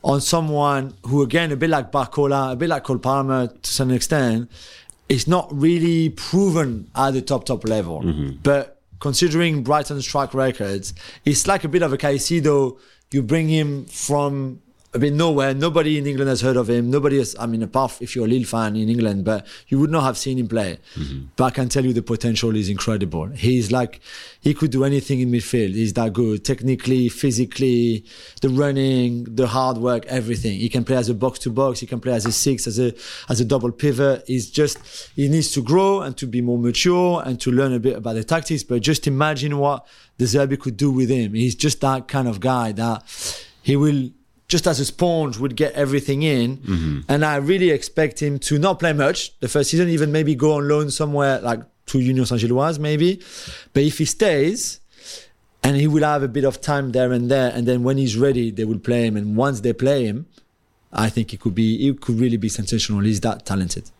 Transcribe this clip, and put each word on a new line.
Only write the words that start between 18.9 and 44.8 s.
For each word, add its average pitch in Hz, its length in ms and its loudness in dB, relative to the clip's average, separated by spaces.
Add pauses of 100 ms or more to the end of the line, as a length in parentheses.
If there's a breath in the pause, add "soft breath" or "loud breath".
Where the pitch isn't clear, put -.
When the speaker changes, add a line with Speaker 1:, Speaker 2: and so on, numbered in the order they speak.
Speaker 1:
but 107 200 -2 (220 loud breath)
you 135 120 0
would 151 120 2
not 160 120 2
have 131 140 0
seen 131 220 -4
him 117 80 -2
play. 98 320 -4 (160 loud breath)
Speaker 2:
Mm-hmm. 69 300 -8 (100)
Speaker 1:
But 127 80 0
I 127 80 2
can 123 180 -2
tell 131 160 0
you 127 80 2
the 113 80 0
potential 113 540 -2
is 101 140 0
incredible. 95 580 -2
He's 113 440 0
like, 123 280 -2 (400 loud breath)
he 147 140 2
could 151 180 0
do 135 140 2
anything 139 340 0
in 127 100 2
midfield. 113 440 0
He's 107 200 0
that 110 200 0
good. 110 320 0
Technically, 127 640 0
physically, 120 960 0 (360 loud breath)
the 143 80 2
running, 131 760 2 (100)
the 123 120 2
hard 127 300 0
work, 117 300 0
everything. 113 500 -4
He 117 120 -2
can 120 160 -2
play 131 100 0
as 120 140 0
a 123 40 2
box-to-box. 123 680 -2
He 123 40 -10
can 123 140 -6
play 127 140 -2
as 110 120 0
a 113 60 0
six, 127 340 0
as 113 140 -4
a, 123 140 2 (360 loud breath)
as 123 120 0
a 123 40 2
double 123 260 0
pivot. 135 540 0
He's 123 240 -4
just, 151 280 0 (380 loud breath)
he 139 120 0
needs 156 240 2
to 139 100 -2
grow 190 380 2
and 139 180 -8
to - 80 -8
be 123 160 -2
more 120 160 0
mature 175 680 2
and 123 160 -4
to 131 100 0
learn 131 220 2
a 120 60 0
bit 120 180 0
about 113 160 -6
the 110 100 -4
tactics. 160 400 -2
But 120 180 -2
just 143 240 0
imagine 147 540 0
what 143 260 0 (320 soft breath)
De 123 60 0
Zerbi 135 340 2
could 117 200 -6
do 139 140 2
with 127 180 2
him. 117 240 0
He's 117 220 0
just - 260 -2
that 131 260 0
kind 131 220 -2
of 101 100 -6
guy 120 320 0
that 110 320 -2 (580 loud breath)
he 139 140 2
will, 143 340 2 (380)
just - 180 0
as 151 140 2
a 139 60 -2